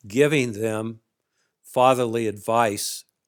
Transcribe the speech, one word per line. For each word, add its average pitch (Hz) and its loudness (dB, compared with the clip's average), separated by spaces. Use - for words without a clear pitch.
giving 131 2
them 110 -6
fatherly 123 2
advice 104 -2